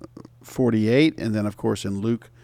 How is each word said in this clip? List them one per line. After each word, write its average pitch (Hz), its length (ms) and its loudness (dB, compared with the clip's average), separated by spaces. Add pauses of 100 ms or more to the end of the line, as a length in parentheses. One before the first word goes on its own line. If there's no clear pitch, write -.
(440)
forty-eight, 120 760 2
and 110 180 -4
then, 104 100 -2
of 104 120 -4
course, 110 260 -2
in 98 160 -6
Luke 113 300 -4 (140)